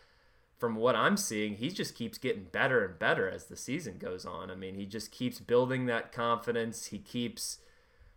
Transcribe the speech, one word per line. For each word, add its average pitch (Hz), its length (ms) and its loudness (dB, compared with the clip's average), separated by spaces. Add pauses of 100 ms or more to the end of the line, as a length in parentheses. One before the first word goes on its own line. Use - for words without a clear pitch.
(580)
from 117 180 0
what 120 180 6
I'm 135 220 6
seeing, 107 400 0
he 117 140 -2
just 165 260 -4
keeps 113 220 -6
getting 104 340 -2
better 123 320 4
and 90 160 -6
better 117 300 2
as 92 160 -8
the - 100 -14
season 123 420 -6
goes 92 280 -6
on. 90 260 -8
I 92 40 -8
mean, 95 200 -8
he 101 100 -6
just 104 240 -8
keeps 123 300 -4
building 127 460 4
that 117 260 0
confidence. 117 760 0
He 104 120 -8
keeps - 600 -6 (580)